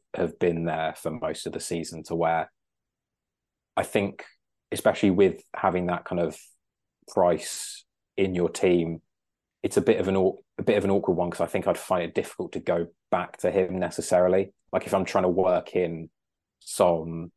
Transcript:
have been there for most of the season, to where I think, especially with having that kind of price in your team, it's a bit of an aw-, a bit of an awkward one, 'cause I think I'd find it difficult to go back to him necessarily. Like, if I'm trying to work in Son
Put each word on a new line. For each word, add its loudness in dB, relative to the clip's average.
have -4
been 0
there -2
for -8
most -8
of -8
the -8
season, -8
to -6
where 0
I 0
think, -2
especially 2
with 4
having 0
that -4
kind -2
of -2
price 0
in 0
your 2
team, 2
it's -4
a 6
bit 4
of -2
an 2
aw-, 2
a -8
bit 2
of 2
an 0
awkward 2
one, -2
'cause -6
I 0
think -4
I'd 2
find -2
it -8
difficult -6
to -8
go -2
back -4
to 0
him 0
necessarily. 2
Like, -2
if -4
I'm 2
trying 0
to 2
work 0
in -4
Son 0